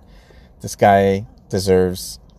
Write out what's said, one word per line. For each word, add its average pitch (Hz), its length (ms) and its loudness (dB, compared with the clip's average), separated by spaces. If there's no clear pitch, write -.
This - 160 -14
guy 98 500 2
deserves 92 720 -2